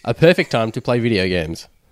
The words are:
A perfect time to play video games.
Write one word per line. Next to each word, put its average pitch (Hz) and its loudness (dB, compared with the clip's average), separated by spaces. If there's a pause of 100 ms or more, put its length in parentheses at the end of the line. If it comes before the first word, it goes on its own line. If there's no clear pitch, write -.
A 117 -4
perfect 170 2
time 113 -2
to 120 -10
play 123 0
video 113 0
games. 82 -4 (260)